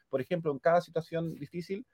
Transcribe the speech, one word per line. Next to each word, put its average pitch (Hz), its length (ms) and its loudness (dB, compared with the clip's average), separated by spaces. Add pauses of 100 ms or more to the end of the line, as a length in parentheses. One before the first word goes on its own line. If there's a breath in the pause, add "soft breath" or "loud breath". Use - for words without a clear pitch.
por 135 120 0
ejemplo, 165 300 -2
en 139 80 -2
cada 170 220 4
situación 165 560 -4
difícil, 175 580 -8